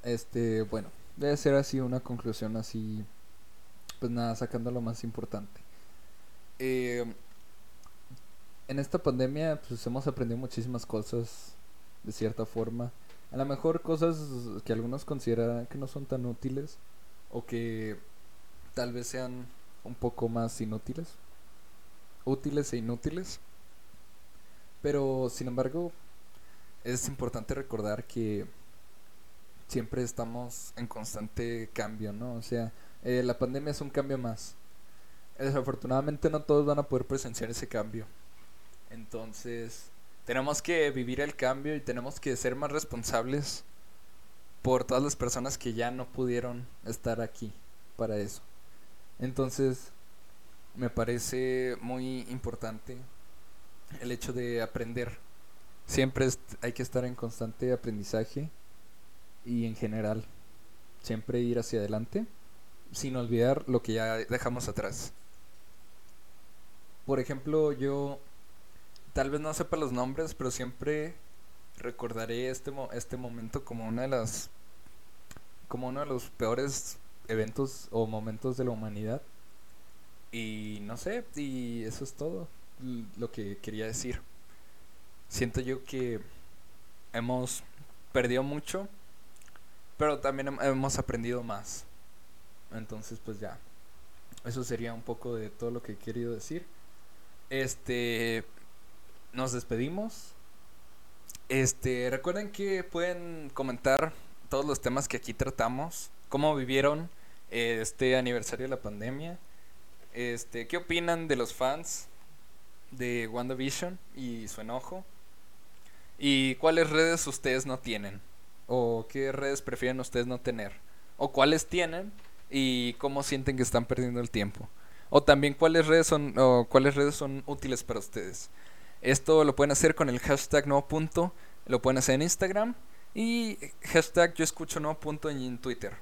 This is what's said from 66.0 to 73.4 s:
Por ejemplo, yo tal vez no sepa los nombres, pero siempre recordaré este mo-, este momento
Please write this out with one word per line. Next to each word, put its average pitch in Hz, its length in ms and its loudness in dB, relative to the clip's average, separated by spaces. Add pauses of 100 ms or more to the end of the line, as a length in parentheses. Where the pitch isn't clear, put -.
Por 139 120 4
ejemplo, 147 540 4
yo 139 480 0 (920)
tal 139 160 4
vez 147 100 2
no 156 120 0
sepa 165 240 0
los 151 140 2
nombres, 135 440 0
pero 127 180 0
siempre 151 640 -2 (600)
recordaré 117 720 -2
este 131 200 -4
mo-, 135 220 -6
este 120 240 -4
momento 120 480 -6